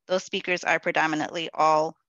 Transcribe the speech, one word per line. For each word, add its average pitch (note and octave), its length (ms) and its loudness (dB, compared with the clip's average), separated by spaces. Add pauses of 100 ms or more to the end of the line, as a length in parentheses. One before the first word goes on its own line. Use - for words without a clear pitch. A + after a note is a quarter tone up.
those F#3 160 0
speakers F3+ 400 -4
are D#3+ 160 2
predominantly D#3+ 720 -2
all D#3 440 2 (120)